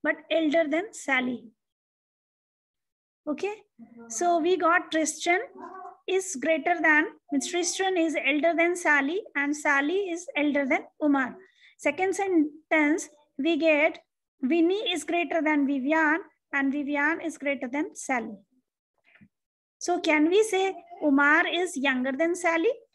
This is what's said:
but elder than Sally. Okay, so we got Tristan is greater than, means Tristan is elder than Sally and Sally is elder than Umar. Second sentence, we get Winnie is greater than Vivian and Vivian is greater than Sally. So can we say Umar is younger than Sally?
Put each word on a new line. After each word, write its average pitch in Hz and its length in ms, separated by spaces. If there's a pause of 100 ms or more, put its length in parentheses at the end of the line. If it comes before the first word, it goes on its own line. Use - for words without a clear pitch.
but 311 140 (120)
elder 320 380
than 330 260
Sally. 247 520 (1800)
Okay, 381 280 (520)
so 339 300
we 349 180
got 339 360
Tristan 330 480 (680)
is 370 320
greater 320 420
than, 311 260 (240)
means 277 180
Tristan 370 480
is 330 180
elder 294 400
than 339 200
Sally 302 440 (160)
and 285 180
Sally 302 580
is 349 140 (120)
elder 285 280
than 302 200 (180)
Umar. 269 320 (420)
Second 349 380
sentence, 320 920 (280)
we 320 200
get 311 420 (420)
Winnie 349 520
is 311 100
greater 339 380
than 294 260
Vivian 302 520 (340)
and 277 180
Vivian 285 480
is 320 180
greater 277 300
than 294 280
Sally. 226 420 (1400)
So 349 200
can 302 300
we 415 140
say 381 320 (280)
Umar 294 440
is 349 280
younger 262 380
than 330 220
Sally? 339 360 (240)